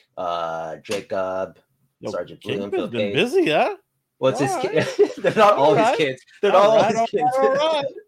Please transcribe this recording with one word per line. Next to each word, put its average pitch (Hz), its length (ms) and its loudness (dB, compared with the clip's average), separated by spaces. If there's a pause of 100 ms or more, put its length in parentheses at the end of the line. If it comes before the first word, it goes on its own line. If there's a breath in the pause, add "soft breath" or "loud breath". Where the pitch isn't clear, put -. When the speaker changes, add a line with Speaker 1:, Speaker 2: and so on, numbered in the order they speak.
(180)
Speaker 1:
uh, 82 600 -6
Jacob, 95 840 -6 (400)
Speaker 2:
Yo, - 100 -10
Speaker 1:
Sergeant 87 320 -10
Bloom, 113 160 -6 (140)
Speaker 2:
Kingpin's - 100 -12
Speaker 1:
Phil - 60 -6
Speaker 2:
been 117 120 -8
Speaker 1:
Kate. 104 140 -2
Speaker 2:
busy, 254 380 0
huh? 240 240 0 (420)
Speaker 1:
Well, 131 140 2
it's 131 100 -2
his 135 100 0
Speaker 2:
All - 100 -4
Speaker 1:
ki-, - 180 -2
Speaker 2:
right. - 380 0
Speaker 1:
<laughs> - 20 -
they're 185 160 0
not 208 180 6
all 139 120 2
Speaker 2:
All 151 100 6
Speaker 1:
his 220 140 4
Speaker 2:
right. 285 80 0
Speaker 1:
kids. 131 240 -2 (200)
They're 202 100 2
Speaker 2:
All 196 120 6
Speaker 1:
not 208 80 6
all 220 100 6
Speaker 2:
right, 202 80 2
Speaker 1:
his 220 100 -2
Speaker 2:
all 226 80 0
Speaker 1:
kids. - 300 -2
Speaker 2:
right, 277 220 2
all 311 160 0
right. 285 140 -4
Speaker 1:
<laughs> - 60 -18 (120)